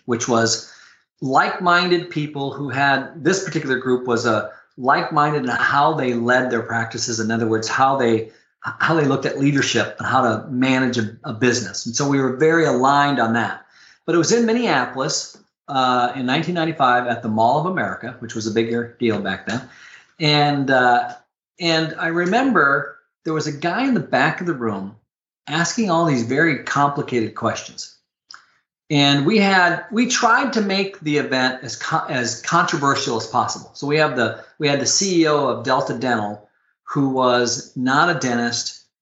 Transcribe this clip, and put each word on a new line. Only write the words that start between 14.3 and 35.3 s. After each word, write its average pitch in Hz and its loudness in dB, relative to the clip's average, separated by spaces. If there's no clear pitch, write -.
in 233 4
Minneapolis, 156 -2
uh, 127 0
in 127 -4
nineteen 156 -2
ninety-five 139 2
at 113 -4
the 117 -4
Mall 113 2
of 156 -2
America, 120 -4
which 117 -10
was 110 -6
a 110 -4
bigger 113 -2
deal 110 0
back 95 -6
then. 113 -6
And, 147 2
uh, 123 4
and 160 0
I 170 -4
remember 175 2
there 165 -4
was 151 -2
a 151 -4
guy 175 -2
in 254 2
the 190 2
back 143 0
of 185 -6
the 170 -2
room 107 -6
asking 170 -2
all 165 4
these 131 2
very 139 0
complicated 139 0
questions. - -6
And 143 4
we 214 4
had, 185 4
we 240 2
tried 240 2
to 220 0
make 196 -2
the 147 0
event 127 0
as 123 -12
co-, - -4
as 123 -4
controversial 139 0
as 110 -6
possible. - -4
So - -10
we 147 0
have 147 2
the, - -2
we 147 0
had 139 0
the 123 -2
C 185 2
E 156 4
O 147 2